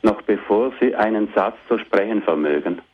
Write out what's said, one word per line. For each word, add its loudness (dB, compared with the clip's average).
noch 0
bevor 0
sie 2
einen 0
Satz 0
zu 0
sprechen 0
vermögen. -2